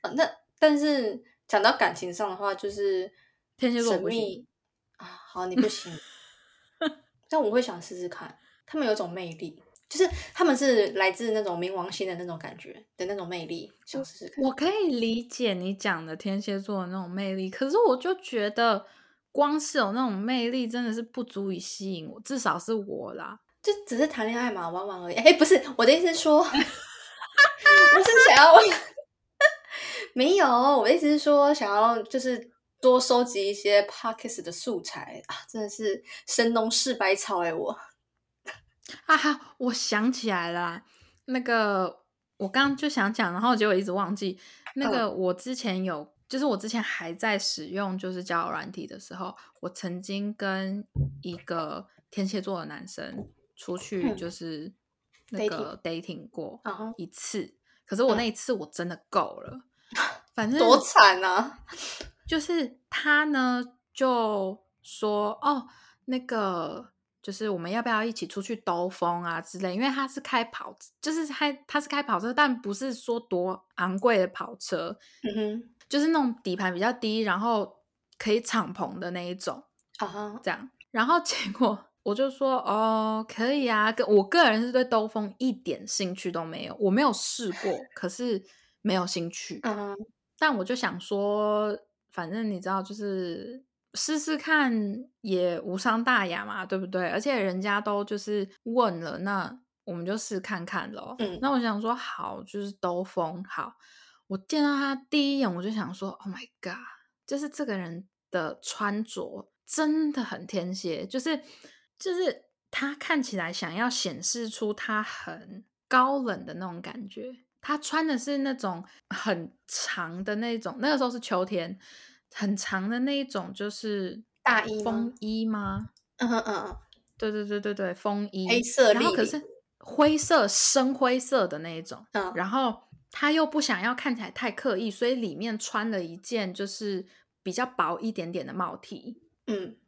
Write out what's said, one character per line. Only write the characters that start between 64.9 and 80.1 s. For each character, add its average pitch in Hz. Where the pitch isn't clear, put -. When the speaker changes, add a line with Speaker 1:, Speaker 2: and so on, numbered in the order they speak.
Speaker 2:
：“哦， 269
那 254
个， 196
就 196
是 214
我 196
们 170
要 226
不 240
要 220
一 226
起 175
出 196
去 220
兜 175
风 175
啊？” 170
之 -
类， 185
因 196
为 269
他 269
是 269
开 240
跑， -
就 311
是 320
开， 285
他 294
是 294
开 285
跑 220
车， 233
但 262
不 202
是 262
说 233
多 185
昂 185
贵 233
的 180
跑 -
车。 170
Speaker 1:
嗯 208
哼。 220
Speaker 2:
就 285
是 311
那 320
种 240
底 185
盘 185
比 175
较 233
低， 220
然 196
后 214
可 220
以 214
敞 208
篷 180
的 175
那 175
一 180
种。 185
Speaker 1:
啊 208
哈。 208